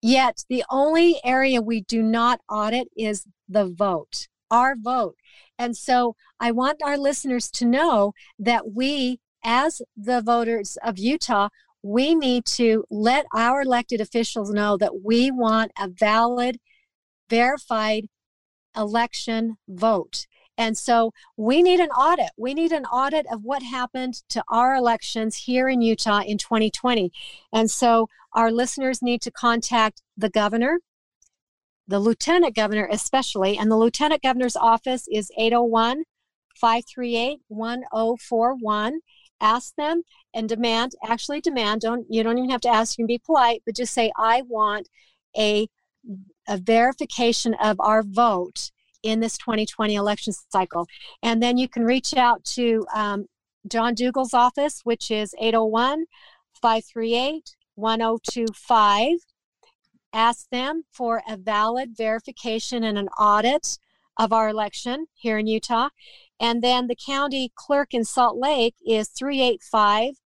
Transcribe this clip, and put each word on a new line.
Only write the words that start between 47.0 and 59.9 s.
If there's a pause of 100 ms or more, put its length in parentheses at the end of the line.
of
our
vote (300)
in
this
twenty
twenty
election (180)
cycle." (340)
And
then
you
can
reach
out
to, (100)
um, (420)
John
Dougal's
office,
which
is
eight
oh
one, (560)
five
three
eight, (200)
one
oh (120)
two (100)
five. (960)